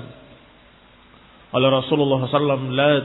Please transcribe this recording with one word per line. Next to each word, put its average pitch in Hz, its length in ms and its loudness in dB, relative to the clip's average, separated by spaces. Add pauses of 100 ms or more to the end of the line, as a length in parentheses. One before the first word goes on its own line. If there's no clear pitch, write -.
(1600)
oleh 131 160 2
Rasulullah 135 560 0
sallallahu 131 80 -6
alaihi - 0 -
wasallam, 143 300 0 (100)
"La 143 200 2 (100)